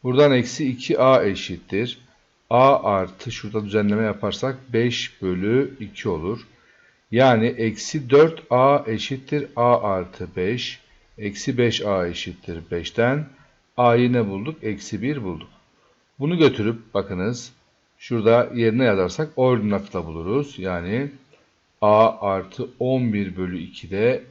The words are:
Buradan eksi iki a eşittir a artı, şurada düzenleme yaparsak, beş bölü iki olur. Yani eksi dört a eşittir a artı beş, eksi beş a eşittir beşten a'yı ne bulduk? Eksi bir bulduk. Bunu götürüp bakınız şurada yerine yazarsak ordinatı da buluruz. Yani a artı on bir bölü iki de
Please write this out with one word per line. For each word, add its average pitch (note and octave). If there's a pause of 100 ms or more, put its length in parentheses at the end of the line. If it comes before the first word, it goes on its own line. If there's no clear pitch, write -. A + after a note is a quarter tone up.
Buradan C3+
eksi B2+
iki -
a C3
eşittir G2 (520)
a B2+
artı, F#2+
şurada G#2+
düzenleme G#2
yaparsak, G#2+ (160)
beş A#2
bölü G2+
iki -
olur. F2+ (640)
Yani A#2
eksi A#2+
dört D#3+
a C3+
eşittir C3 (100)
a A#2+
artı F#2
beş, A2+ (380)
eksi G#2+
beş A#2
a G2
eşittir F2 (120)
beşten A#2+ (500)
a'yı B2
ne A#2
bulduk? A2+
Eksi G#2+
bir C3+
bulduk. E2+ (720)
Bunu D#3+
götürüp A2+
bakınız G2+ (460)
şurada A#2
yerine A#2
yazarsak G2+
ordinatı G#2
da F2
buluruz. F#2
Yani F#2+ (680)
a G#2+
artı G2 (100)
on B2+
bir F#2+
bölü F#2
iki F2
de A2